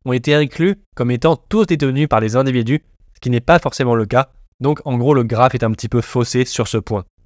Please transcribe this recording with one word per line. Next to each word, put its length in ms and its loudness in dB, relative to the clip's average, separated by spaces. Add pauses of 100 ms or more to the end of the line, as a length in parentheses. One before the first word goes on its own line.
ont 80 -2
été 200 0
inclus 420 0 (180)
comme 160 -2
étant 260 0
tous 300 0
détenus 420 0
par 140 2
des 140 -2
individus, 460 0 (320)
ce 60 -20
qui 80 -6
n'est 120 0
pas 180 4
forcément 360 -2
le 120 0
cas. 240 0 (300)
Donc 260 -2
en 100 -2
gros, 160 2
le 120 4
graphe 300 2
est 100 -2
un 80 0
petit 160 -6
peu 120 0
faussé 460 -2
sur 200 -4
ce 120 -4
point. 260 -6 (220)